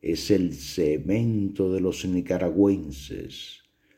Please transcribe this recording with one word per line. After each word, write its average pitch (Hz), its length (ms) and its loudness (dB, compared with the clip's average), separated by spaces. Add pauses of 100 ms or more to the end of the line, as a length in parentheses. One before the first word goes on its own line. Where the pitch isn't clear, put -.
es - 300 0
el 90 220 2
cemento 95 1160 0
de 95 80 0
los 92 240 -2
nicaragüenses, 90 1500 0 (400)